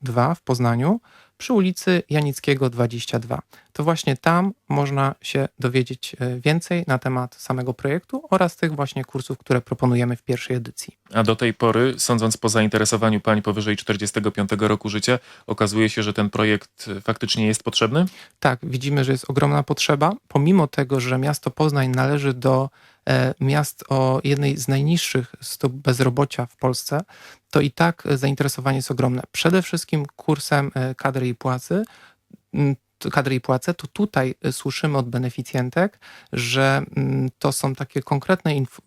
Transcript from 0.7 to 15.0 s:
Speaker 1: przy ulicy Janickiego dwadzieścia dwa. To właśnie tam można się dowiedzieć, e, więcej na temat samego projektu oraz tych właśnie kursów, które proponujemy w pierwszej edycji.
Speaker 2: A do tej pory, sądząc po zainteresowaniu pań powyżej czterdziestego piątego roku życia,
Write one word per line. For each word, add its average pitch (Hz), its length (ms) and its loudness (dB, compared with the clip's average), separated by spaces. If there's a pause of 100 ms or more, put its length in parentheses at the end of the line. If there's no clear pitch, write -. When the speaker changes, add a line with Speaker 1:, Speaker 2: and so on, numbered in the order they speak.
Speaker 1:
przy - 160 -2
ulicy 185 560 2
Janickiego 143 600 0
dwadzieścia 117 500 -2
dwa. 117 220 -6 (320)
To 147 100 -4
właśnie 160 340 0
tam 180 360 2 (160)
można 139 520 0
się 139 260 -2 (120)
dowiedzieć, 127 600 -2
e, 123 200 -4
więcej 165 480 0
na 131 120 0
temat 127 360 -4
samego 127 380 -4
projektu 185 560 -4
oraz 185 260 2
tych 160 200 -2
właśnie 139 300 -4
kursów, 131 320 -8
które 127 240 0
proponujemy 123 540 0
w - 80 -14
pierwszej 127 320 -4
edycji. - 420 -10 (160)
Speaker 2:
A 110 100 2
do 110 120 4
tej 117 180 0
pory, 117 440 2
sądząc 113 400 0
po 113 120 -2
zainteresowaniu 107 720 2
pań 107 200 2
powyżej 104 360 -2
czterdziestego 104 540 -2
piątego 104 360 0
roku 107 220 0
życia, 107 300 0 (280)